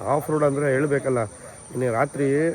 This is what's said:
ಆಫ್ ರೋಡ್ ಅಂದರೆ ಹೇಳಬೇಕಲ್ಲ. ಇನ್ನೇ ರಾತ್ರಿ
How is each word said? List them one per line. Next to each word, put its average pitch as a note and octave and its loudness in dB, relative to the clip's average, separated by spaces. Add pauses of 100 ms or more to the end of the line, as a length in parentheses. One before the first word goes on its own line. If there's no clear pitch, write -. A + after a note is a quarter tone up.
ಆಫ್ C#3+ 0
ರೋಡ್ D3+ 2
ಅಂದರೆ C#3+ 2
ಹೇಳಬೇಕಲ್ಲ. C3+ 2 (540)
ಇನ್ನೇ B2+ -2
ರಾತ್ರಿ C#3 0 (280)